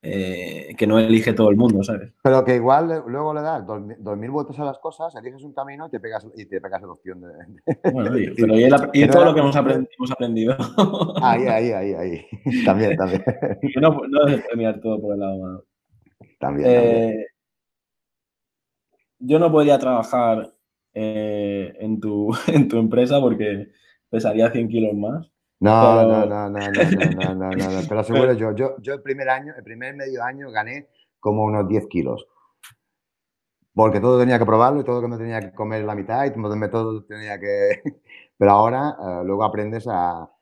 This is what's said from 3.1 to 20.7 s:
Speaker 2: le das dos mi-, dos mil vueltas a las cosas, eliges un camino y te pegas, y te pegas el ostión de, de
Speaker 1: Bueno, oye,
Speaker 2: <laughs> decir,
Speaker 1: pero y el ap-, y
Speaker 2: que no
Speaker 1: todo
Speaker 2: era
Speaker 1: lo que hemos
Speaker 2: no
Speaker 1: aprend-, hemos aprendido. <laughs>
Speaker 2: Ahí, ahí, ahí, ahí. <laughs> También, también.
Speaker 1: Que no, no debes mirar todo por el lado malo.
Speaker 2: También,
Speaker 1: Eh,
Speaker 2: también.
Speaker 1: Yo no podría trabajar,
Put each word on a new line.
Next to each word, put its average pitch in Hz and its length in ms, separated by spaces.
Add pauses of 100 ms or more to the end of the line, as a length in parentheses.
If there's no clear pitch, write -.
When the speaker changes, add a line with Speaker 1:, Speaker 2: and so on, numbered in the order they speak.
Speaker 2:
le 151 80
das 147 240
dos 104 160
mi-, 104 160
dos 104 200
mil 113 120
vueltas 143 300
a 147 60
las 135 120
cosas, 160 380
eliges 127 280
un 147 100
camino 139 340
y - 20
te 120 100
pegas, 110 280 (100)
y 104 80
te 95 160
pegas 95 220
el 92 60
ostión 90 320
de, 90 80
de 98 640
Speaker 1:
Bueno, 120 200
oye, 123 80
Speaker 2:
<laughs> 95 100
decir, 117 160
Speaker 1:
pero 110 140
y 120 40
el 135 100
ap-, 135 200
y 139 80
Speaker 2:
que 143 60
no - 40
Speaker 1:
todo 175 120
Speaker 2:
era 165 80
Speaker 1:
lo 147 40
que 151 60
hemos 139 140
Speaker 2:
no 143 80
Speaker 1:
aprend-, 131 240 (100)
hemos 127 140
aprendido. 117 440 (320)
<laughs> - 360
Speaker 2:
Ahí, 123 240
ahí, 117 240
ahí, 98 220
ahí. 85 320 (200)
<laughs> 240 200
También, 104 300
también. 95 280 (500)
Speaker 1:
Que 135 80
no, 156 160 (100)
no 143 180
debes 139 200 (100)
mirar 110 240
todo 110 220
por 104 140
el 101 40
lado 98 200
malo. 92 260 (760)
Speaker 2:
También, 71 300
Speaker 1:
Eh, 123 60
Speaker 2:
también. 113 500 (1900)
Speaker 1:
Yo 135 200
no 165 120
podría 143 280
trabajar, 117 720 (400)